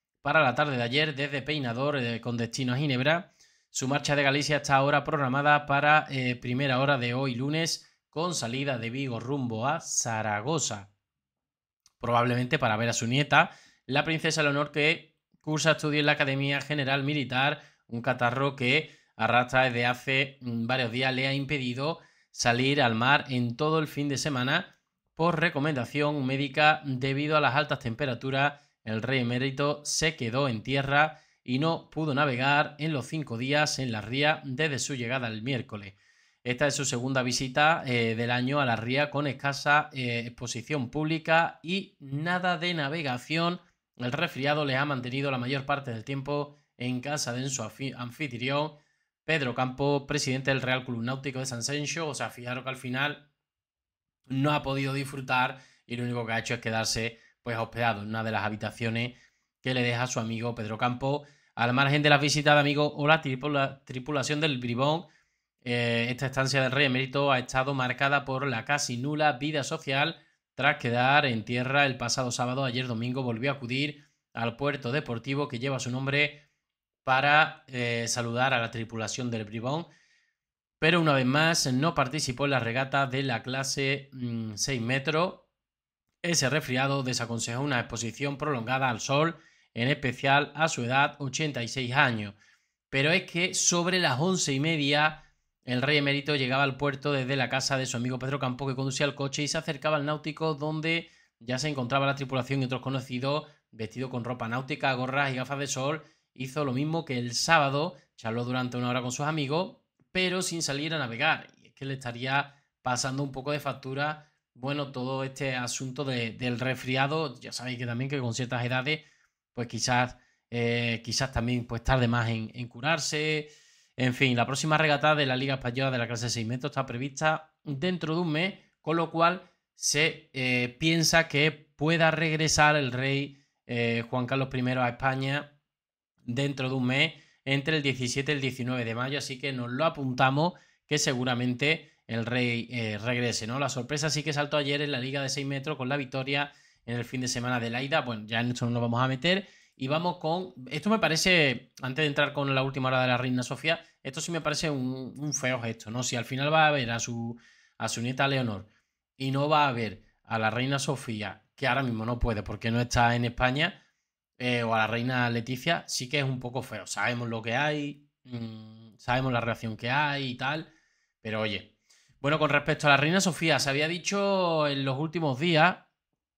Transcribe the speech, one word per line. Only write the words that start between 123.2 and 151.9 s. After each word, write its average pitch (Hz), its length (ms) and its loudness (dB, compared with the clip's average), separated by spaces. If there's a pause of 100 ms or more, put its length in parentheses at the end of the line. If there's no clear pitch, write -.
En 127 160 2
fin, 127 240 4
la 117 80 4
próxima 151 320 0
regata 151 380 4
de 147 100 2
la 127 100 0
Liga 135 200 -2
Española 131 360 -2
de 127 60 -2
la 117 100 0
clase 117 220 -4
seis 110 180 -4
metros 127 240 -4
está 135 140 -2
prevista 143 680 -2 (100)
dentro 160 520 -2
de 175 60 0
un 170 100 0
mes, 180 280 -2 (220)
con 156 140 -2
lo 165 160 0
cual 170 320 2 (320)
se, - 580 0
eh, 123 460 0
piensa 160 480 4
que 151 240 2 (240)
pueda 160 340 4
regresar 156 680 4
el 131 160 0
rey, 135 500 -2 (240)
eh, 117 420 0
Juan 123 160 0
Carlos 131 220 0
primero 127 340 0
a 120 80 2
España 135 680 -2 (640)
dentro 131 460 -2
de 131 60 0
un 127 100 2
mes, 139 280 2 (300)
entre 139 340 0
el 143 60 0
diecisiete 131 480 -2
y 151 40 2
el 135 60 -2
diecinueve 127 440 -2
de 113 100 -4
mayo, 131 220 -4
así 135 200 -8
que 139 140 -4
nos 123 180 -4
lo 131 140 0
apuntamos, 139 680 2 (340)
que 147 100 0
seguramente 127 920 0 (160)
el 113 180 -2
rey, 120 460 0
eh, 110 260 -4
regrese, 120 480 -2
¿no? 120 140 -4
La 139 100 0
sorpresa 139 400 -4
sí 139 140 -2
que 151 100 -2
saltó 147 240 0
ayer 143 240 0
en 147 100 -2
la 131 80 -2
Liga 135 220 -4
de 135 80 -4
seis 139 160 -4
metros 139 320 -4
con 127 120 -4
la 143 80 0
victoria 139 560 -2 (320)
en 120 120 -4
el 120 80 -4
fin 127 160 -6
de 123 60 -2
semana 123 320 0
de 113 100 -2
la 123 140 -4
ida. 147 180 2
Bueno, 113 240 -6
ya 113 140 -2
en 120 100 0
esto 123 160 -2
no 117 60 0
nos 120 100 0
vamos 117 200 2
a 131 60 4
meter. 175 400 0 (280)
Y 131 120 -6
vamos 165 300 0
con, 175 360 -2 (160)
esto 151 220 -2
me 220 80 4
parece, 156 800 4
antes 131 220 -2